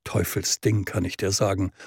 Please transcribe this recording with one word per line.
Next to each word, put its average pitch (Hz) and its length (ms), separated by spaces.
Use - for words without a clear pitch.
Teufelsding, - 800
kann 95 200
ich - 120
dir 98 160
sagen. 98 400